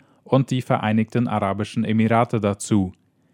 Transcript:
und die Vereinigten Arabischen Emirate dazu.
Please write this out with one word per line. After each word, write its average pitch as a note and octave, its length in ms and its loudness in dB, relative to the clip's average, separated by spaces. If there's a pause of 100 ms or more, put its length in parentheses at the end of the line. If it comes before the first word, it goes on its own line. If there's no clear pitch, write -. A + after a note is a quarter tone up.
(240)
und C3+ 260 2
die B2+ 120 -2
Vereinigten A2 680 0
Arabischen G#2 560 -4
Emirate A2 560 2
dazu. G2 520 0 (420)